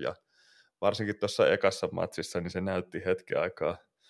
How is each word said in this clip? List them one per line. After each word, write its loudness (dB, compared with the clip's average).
Ja -4
varsinkin 0
tuossa 4
ekassa 2
matsissa, -4
niin -6
se -4
näytti -4
hetken 0
aikaa -2